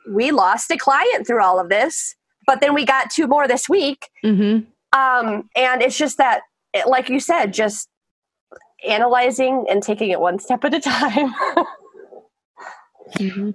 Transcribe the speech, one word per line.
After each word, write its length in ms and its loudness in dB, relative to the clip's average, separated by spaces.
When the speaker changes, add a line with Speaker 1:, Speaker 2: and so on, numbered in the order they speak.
Speaker 1:
we 200 0
lost 400 2
a 80 0
client 480 2
through 160 0
all 180 4
of 80 -6
this, 460 -2
but 160 2
then 100 4
we 140 0
got 240 0
two 160 0
more 220 4
this 200 0
week. 400 0
Speaker 2:
Mm-hmm. 400 2
Speaker 1:
Um, 580 -2
and 260 0
it's 160 -2
just 180 -4
that, 260 0
it, 140 -2
like 240 0
you 100 0
said, 320 -2
just 360 -4
analyzing 800 2
and 140 2
taking 280 -2
it 100 0
one 180 0
step 260 -4
at 80 0
a 80 -2
time. 540 0
<laughs> 100 4
Speaker 2:
Mm-hmm. 360 -4